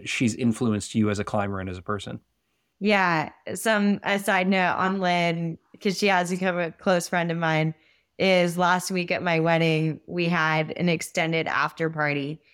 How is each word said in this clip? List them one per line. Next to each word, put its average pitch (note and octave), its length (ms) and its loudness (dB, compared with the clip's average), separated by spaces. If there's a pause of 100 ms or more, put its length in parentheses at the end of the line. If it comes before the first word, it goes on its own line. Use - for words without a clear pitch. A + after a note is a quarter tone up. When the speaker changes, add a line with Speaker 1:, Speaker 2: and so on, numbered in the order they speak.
Speaker 1:
she's A2 280 0
influenced A2 600 -2
you G#2+ 160 2
as G2+ 80 -2
a G2+ 40 -2
climber G2+ 360 -4
and F#2 100 -8
as F#2 80 -8
a F2 60 -14
person. G#2 360 -8 (600)
Speaker 2:
Yeah. F#3 500 2 (240)
Some, G3+ 500 2
a G3 140 0
side F#3+ 300 0
note F#3 300 2
on F#3+ 220 0
Lynn, E3+ 600 -2 (200)
'cause G3 200 -2
she G#3 80 2
has F3+ 240 2
become F3+ 260 0
a E3 140 -2
close F3+ 360 0
friend E3+ 240 0
of E3 60 -2
mine, D#3+ 380 0 (420)
is F3+ 400 4
last F3+ 320 2
week F3+ 220 -2
at E3+ 120 -2
my E3 160 2
wedding, D#3+ 680 2
we F3 180 -2
had D#3+ 520 0
an F3 120 2
extended E3 580 -2
after D#3 440 -2
party. D3 500 -4 (120)